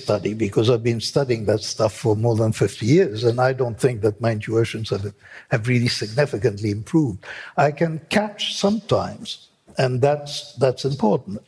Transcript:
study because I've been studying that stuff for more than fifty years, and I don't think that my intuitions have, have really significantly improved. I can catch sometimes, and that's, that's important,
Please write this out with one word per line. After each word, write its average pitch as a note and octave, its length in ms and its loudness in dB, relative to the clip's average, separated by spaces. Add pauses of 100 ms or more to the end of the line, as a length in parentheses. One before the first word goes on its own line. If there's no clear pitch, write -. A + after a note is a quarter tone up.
study G#2 300 0
because A2 360 2
I've A#2 140 2
been A#2 180 0
studying B2 440 -2
that G#2+ 160 2
stuff - 320 -2
for A2 220 0
more A2+ 200 2
than A2 180 2
fifty - 320 -2
years, B2+ 400 4
and A#2+ 160 2
I C3 100 4
don't B2 260 -4
think B2 240 0
that G#2+ 200 0
my A#2 100 2
intuitions A2 580 -2
have, G2+ 240 -4 (360)
have A#2 180 -2
really A#2+ 220 2
significantly A2 840 0
improved. A2+ 480 0 (380)
I D3+ 140 4
can D#3+ 280 -2 (100)
catch - 460 -2
sometimes, A2+ 960 -2 (280)
and B2+ 240 0
that's, C#3+ 520 0 (100)
that's B2+ 220 0
important, F3+ 640 -2